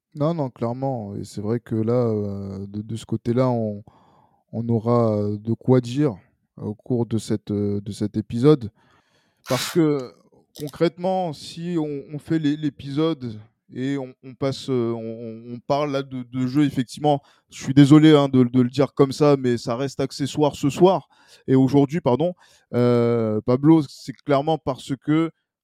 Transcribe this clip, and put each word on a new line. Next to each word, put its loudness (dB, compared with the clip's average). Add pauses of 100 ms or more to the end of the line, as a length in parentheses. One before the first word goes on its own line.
(140)
Non, -2
non, -4
clairement. -6
Et -10
c'est -12
vrai -2
que -8
là, 0
euh, -6
de, -10
de -10
ce -14
côté-là, -2
on, -4 (640)
on -6
aura, 2
euh, -2
de -6
quoi 2
dire -2 (400)
au -8
cours -4
de -4
cette, -6
euh, -2
de -10
cet -6
épisode. 2 (720)
Parce -4
que 0 (440)
concrètement, -4
si -10
on, -6
on -10
fait -4
l'é-, 0
l'épisode -4 (360)
et -4
on, -10 (100)
on -18
passe, -6
euh, 0
on, -12
on, -10
on -12
parle -2
là -2
de, -10
de -4
jeu, 2
effectivement, 0 (300)
je -18
suis -4
désolé, 10
hein, 6
de, 4
de 2
le 0
dire -2
comme 2
ça, 4
mais -2
ça -6
reste -6
accessoire -2
ce -2
soir 2 (360)
et 2
aujourd'hui, 2
pardon. 0 (380)
Euh, 0
Pablo, 4
c'est -16
clairement -2
parce -8
que, -2 (340)